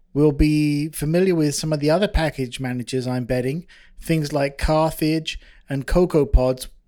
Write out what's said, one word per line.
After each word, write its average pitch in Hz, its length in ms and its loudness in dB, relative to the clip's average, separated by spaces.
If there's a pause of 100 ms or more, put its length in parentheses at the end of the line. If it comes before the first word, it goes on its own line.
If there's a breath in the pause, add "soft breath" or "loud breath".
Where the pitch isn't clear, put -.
(120 soft breath)
will 147 200 4
be 151 580 2
familiar 175 440 0
with 151 200 0
some 156 180 -4
of 147 80 0
the 147 100 2
other 190 160 2
package 135 540 -2
managers, 123 480 -4
I'm 127 160 -2
betting, 127 420 -2 (320 soft breath)
things 156 320 -2
like 143 280 -2
Carthage 156 840 0 (300 soft breath)
and 139 160 -6
CocoaPods, 143 800 2 (220)